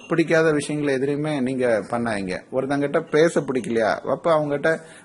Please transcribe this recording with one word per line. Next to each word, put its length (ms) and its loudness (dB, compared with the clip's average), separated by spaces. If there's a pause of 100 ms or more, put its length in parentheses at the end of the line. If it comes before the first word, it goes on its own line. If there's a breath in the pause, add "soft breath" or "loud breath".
பிடிக்காத 440 2
விஷயங்களை 440 -2
எதுலையுமே 460 -2
நீங்க 480 0
பண்ணாதீங்க. 520 -4 (100)
ஒருத்தங்கிட்ட 580 -2
பேச 300 4
பிடிக்கலையா, 540 0
அப்ப 460 0
அவங்ககிட்ட 400 -2 (260 loud breath)